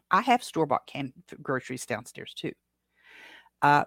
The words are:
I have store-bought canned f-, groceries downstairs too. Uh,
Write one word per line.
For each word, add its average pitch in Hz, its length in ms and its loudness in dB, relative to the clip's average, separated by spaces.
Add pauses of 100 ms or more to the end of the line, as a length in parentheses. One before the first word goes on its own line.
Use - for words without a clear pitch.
(100)
I 185 120 4
have 240 200 4
store-bought - 460 -2
canned 139 240 -8 (180)
f-, - 100 -18
groceries 127 460 -6
downstairs - 480 -10
too. - 160 -10 (1120)
Uh, 143 240 6